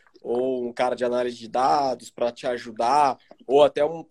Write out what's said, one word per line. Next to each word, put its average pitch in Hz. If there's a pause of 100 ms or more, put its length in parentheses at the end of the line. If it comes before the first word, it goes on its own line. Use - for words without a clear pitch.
(200)
ou 123
um 120
cara 123
de 120
análise 123
de 113
dados 127
pra 120
te 120
ajudar, 120 (300)
ou 139
até 143
um, 160